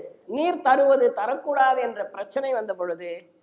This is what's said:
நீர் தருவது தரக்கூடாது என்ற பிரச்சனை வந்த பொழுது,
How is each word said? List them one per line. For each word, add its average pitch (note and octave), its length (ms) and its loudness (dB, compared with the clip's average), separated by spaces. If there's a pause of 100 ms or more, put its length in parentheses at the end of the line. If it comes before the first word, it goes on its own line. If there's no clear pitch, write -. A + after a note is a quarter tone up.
(280)
நீர் D4+ 340 -2
தருவது C4+ 540 4
தரக்கூடாது C4 640 0
என்ற A3 260 -4
பிரச்சனை C4 480 -6
வந்த G#3+ 220 -4
பொழுது, F3 560 -8 (120)